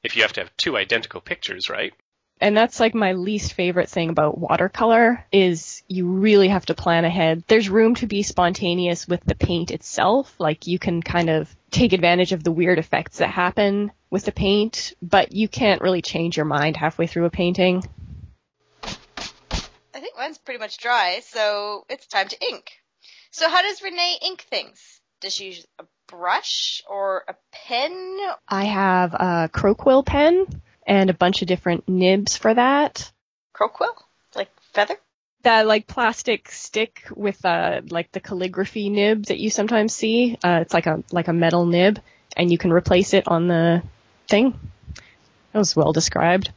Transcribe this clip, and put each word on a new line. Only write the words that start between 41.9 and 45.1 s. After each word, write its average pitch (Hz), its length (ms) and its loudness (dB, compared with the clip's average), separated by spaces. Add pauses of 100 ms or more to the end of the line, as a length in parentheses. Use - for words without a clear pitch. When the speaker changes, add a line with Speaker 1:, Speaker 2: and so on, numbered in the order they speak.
Speaker 2:
and 175 120 2
you 170 80 4
can 175 140 0
replace 180 420 2
it 196 140 2
on 170 220 2
the 170 340 4 (460)
thing. 240 280 4 (920)